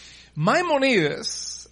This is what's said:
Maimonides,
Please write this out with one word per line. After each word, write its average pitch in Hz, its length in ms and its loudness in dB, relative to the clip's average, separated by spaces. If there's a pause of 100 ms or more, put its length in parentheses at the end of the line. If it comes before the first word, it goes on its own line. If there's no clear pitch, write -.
(360)
Maimonides, 254 1400 0